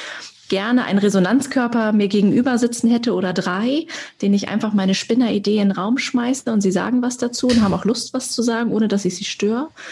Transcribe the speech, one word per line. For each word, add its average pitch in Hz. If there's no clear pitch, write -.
gerne 220
einen 196
Resonanzkörper 214
mir 208
gegenüber 214
sitzen 233
hätte 233
oder 185
drei, 208
den 202
ich 202
einfach 214
meine 190
Spinneridee 214
in 202
den -
Raum 208
schmeiße 247
und 214
sie 196
sagen 196
was 247
dazu 247
und 233
haben 196
auch 175
Lust, -
was 254
zu 240
sagen, 233
ohne 214
dass 202
ich 180
sie -
störe. 226